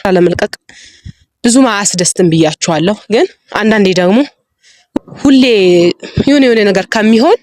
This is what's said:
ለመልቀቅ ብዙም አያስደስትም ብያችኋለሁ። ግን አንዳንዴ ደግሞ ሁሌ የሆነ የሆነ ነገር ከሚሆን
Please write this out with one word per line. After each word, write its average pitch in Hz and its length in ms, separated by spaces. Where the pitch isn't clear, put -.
ለመልቀቅ 175 400
ብዙም 254 220
አያስደስትም 190 600
ብያችኋለሁ። 160 680
ግን 262 160
አንዳንዴ 208 420
ደግሞ 180 240
ሁሌ 269 260
የሆነ 277 220
የሆነ 233 220
ነገር 196 240
ከሚሆን 226 540